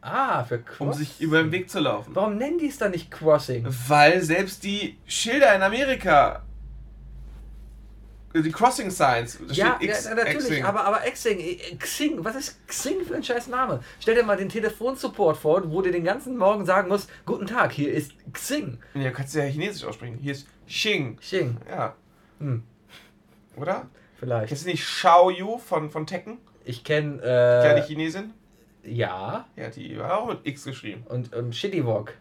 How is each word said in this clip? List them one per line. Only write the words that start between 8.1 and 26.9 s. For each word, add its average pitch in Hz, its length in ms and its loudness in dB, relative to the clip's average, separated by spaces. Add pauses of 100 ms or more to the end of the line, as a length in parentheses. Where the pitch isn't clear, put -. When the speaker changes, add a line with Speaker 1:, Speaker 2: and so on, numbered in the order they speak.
Speaker 2:
die 160 160 2
Crossing 233 400 2
Signs, 123 560 0
da 131 60 -6
Speaker 1:
Ja, 220 240 4
Speaker 2:
steht - 120 -2
X, 214 160 -2
Speaker 1:
ja, 226 100 -6
natürlich, 226 220 0 (120)
Speaker 2:
Xing. 147 160 0
Speaker 1:
aber, 202 180 0
aber 208 140 2 (120)
Xing, 214 300 -2
äh, 170 400 -8
Xing, 294 460 -2
was 220 100 -4
ist - 320 -12
Xing 359 380 -4
für - 100 -6
ein - 80 -4
scheiß 240 240 -2
Name? 247 320 -2 (220)
Stell 226 140 2
dir 240 80 6
mal 208 120 4
den 190 140 -4
Telefonsupport 214 880 0
vor, 165 340 2
wo 190 100 0
dir 180 120 2
den 170 100 -2
ganzen 254 340 -2
Morgen 196 280 4
sagen 185 240 4
muss, 202 180 0 (180)
"Guten 190 220 -4
Tag, 220 240 0
hier 143 220 -2
ist 151 180 -2 (220)
Xing." 202 440 -6 (160)
Speaker 2:
Ja, 131 180 -2
kannst 131 220 -10
du 156 60 0
ja 143 60 0
Chinesisch 156 400 -6
aussprechen. 117 360 -10
Hier 139 120 -4
ist - 120 -12 (220)
Xing. 160 500 -2
Speaker 1:
Xing. 139 400 -2 (120)
Speaker 2:
Ja. 123 260 -6 (440)
Speaker 1:
Hm. 127 240 -4 (920)
Speaker 2:
Oder? - 320 -6 (320)
Speaker 1:
Vielleicht. 117 300 -2
Speaker 2:
Kennst 151 160 -6
du 180 40 -4
nicht 160 160 -2
Xiao 180 460 6
Yu 196 260 -6
von, 156 320 -4
von 156 160 -6
Tekken? 208 320 -10 (280)
Speaker 1:
Ich - 180 -10
kenn, 147 360 0